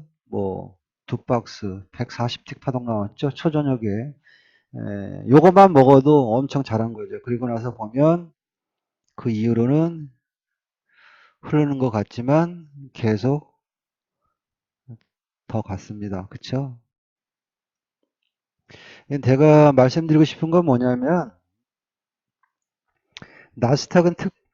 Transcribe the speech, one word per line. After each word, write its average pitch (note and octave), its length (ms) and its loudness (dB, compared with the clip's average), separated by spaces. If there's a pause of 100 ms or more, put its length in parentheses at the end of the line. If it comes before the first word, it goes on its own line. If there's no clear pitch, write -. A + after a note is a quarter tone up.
(260)
뭐, F#2+ 500 -10 (300)
두 A#2+ 120 -8
박스, G#2 760 -8
백사십 - 540 -10
틱 - 140 -20
파동 B2 260 -8
나왔죠. A2+ 460 -6
초저녁에. C#3 560 -4 (880)
에, G2+ 540 -10
요것만 F3+ 440 8
먹어도 C3+ 600 6
엄청 C3+ 280 -4
잘한 A2+ 300 -4
거죠. G#2 300 -14
그리고 A#2+ 240 -6
나서 A#2 280 -8
보면 D#3 560 -2 (840)
그 - 140 -8
이후로는 B2+ 800 -2 (1300)
흐르는 D3 360 -2
것 C3 140 -2
같지만 D3+ 760 -4 (260)
계속 A#2+ 600 -4 (1900)
더 A2 140 -6
갔습니다. G2 680 -12
그쵸? B2+ 500 -10 (2500)
제가 D3 500 6
말씀드리고 D3+ 500 4
싶은 D#3+ 260 -2
건 F3 160 2
뭐냐면 B2+ 680 0 (2250)
나스닥은 D3 600 0
특-, - 180 -8 (200)